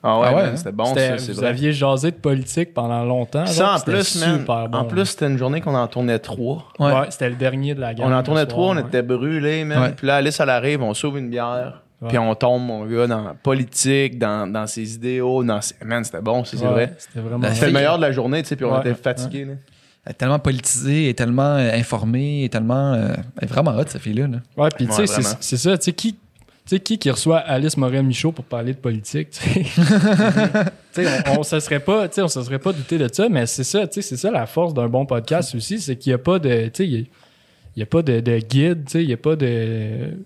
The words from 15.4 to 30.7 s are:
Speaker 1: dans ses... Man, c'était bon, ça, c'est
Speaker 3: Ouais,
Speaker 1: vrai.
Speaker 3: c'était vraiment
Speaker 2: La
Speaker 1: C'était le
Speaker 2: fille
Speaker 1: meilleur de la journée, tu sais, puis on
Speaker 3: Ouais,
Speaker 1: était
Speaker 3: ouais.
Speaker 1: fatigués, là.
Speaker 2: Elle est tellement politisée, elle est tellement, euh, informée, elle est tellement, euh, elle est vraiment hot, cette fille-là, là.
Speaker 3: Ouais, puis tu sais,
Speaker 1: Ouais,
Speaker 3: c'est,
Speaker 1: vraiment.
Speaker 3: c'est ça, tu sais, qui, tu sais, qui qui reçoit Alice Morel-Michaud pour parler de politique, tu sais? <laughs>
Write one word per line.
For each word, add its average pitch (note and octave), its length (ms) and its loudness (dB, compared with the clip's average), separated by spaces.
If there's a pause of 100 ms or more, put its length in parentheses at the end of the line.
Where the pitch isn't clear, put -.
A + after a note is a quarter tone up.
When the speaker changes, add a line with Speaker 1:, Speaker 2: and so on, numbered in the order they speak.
Speaker 1:
dans G#2+ 200 0
ses... - 200 -8
Man, A2+ 220 -2
c'était F2 160 -8
bon, A#2 240 0
ça, - 140 -10
c'est B2 80 -4
Speaker 3:
Ouais, B2 40 2
Speaker 1:
vrai. B2 280 2
Speaker 3:
c'était - 220 -12
vraiment A#2 220 -4
Speaker 2:
La - 120 2
Speaker 1:
C'était A#2 120 2
le C#3 60 4
Speaker 2:
fille - 20 4
Speaker 1:
meilleur D3 220 4
de E3 60 2
la C#3+ 100 2
journée, C3 300 0
tu - 80 -6
sais, D3 60 -2
puis B2+ 100 -2
on A#2+ 80 2
Speaker 3:
Ouais, C3 60 2
Speaker 1:
était B2 100 0
Speaker 3:
ouais. A#2+ 40 2
Speaker 1:
fatigués, B2+ 520 -4
là. C#3 60 -10 (520)
Speaker 2:
Elle - 60 -14
est - 40 -12
tellement C3+ 240 0
politisée, C#3 640 0
elle C#3+ 40 2
est A#2+ 60 0
tellement, C3 420 2
euh, B2 160 2
informée, A#2+ 680 0
elle C3+ 40 0
est B2 60 0
tellement, B2 420 0
euh, G#2+ 220 0 (240)
elle - 60 -6
est - 20 -6
vraiment B2+ 280 0
hot, B2+ 140 0
cette - 140 -10
fille-là, A2+ 260 -2
là. A#2+ 80 -4 (220)
Speaker 3:
Ouais, D3 180 4
puis B2+ 100 0
tu G#2+ 60 0
sais, G#2+ 80 2
Speaker 1:
Ouais, G#3 60 4
Speaker 3:
c'est, C3 160 2
Speaker 1:
vraiment. G#2+ 180 0
Speaker 3:
c'est - 160 -4
ça, F3 220 2
tu - 80 -4
sais, F3+ 80 0
qui, A3+ 180 -2
tu - 60 -12 (480)
sais, F#3+ 140 0
qui G#3+ 180 -2
qui C#3+ 120 0
reçoit D#3+ 280 2
Alice D3 400 0
Morel-Michaud C3+ 540 2
pour D3 120 -10
parler B2 300 -4
de C3 40 -14
politique, A#2+ 520 -4
tu - 180 -14
sais? E3+ 160 2
<laughs> G3 1300 4